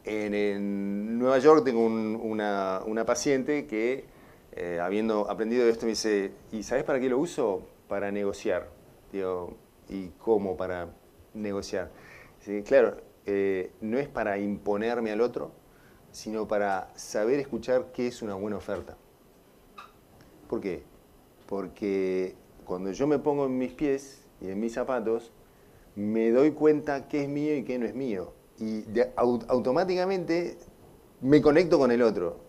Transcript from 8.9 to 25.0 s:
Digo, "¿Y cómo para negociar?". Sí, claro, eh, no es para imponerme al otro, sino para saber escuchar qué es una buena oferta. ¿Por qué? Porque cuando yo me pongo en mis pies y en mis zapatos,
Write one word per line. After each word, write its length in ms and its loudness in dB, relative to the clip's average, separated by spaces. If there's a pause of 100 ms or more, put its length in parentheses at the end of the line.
Digo, 440 -6 (320)
"¿Y 200 -10 (100)
cómo 380 2
para 320 -6 (460)
negociar?". 560 -6 (500)
Sí, 220 -6
claro, 340 6 (300)
eh, 540 0
no 180 -2
es 100 -4
para 300 -2
imponerme 760 -2
al 80 -2
otro, 320 -2 (580)
sino 380 -8
para 480 0
saber 420 -2
escuchar 540 -2
qué 160 -4
es 140 -10
una 120 -6
buena 220 -6
oferta. 400 -8 (1500)
¿Por 120 -2
qué? 220 -6 (640)
Porque 880 -2 (300)
cuando 280 -6
yo 160 -2
me 100 2
pongo 280 0
en 120 -2
mis 140 -4
pies 500 -4 (180)
y 80 -10
en 120 -6
mis 140 -4
zapatos, 580 -2 (640)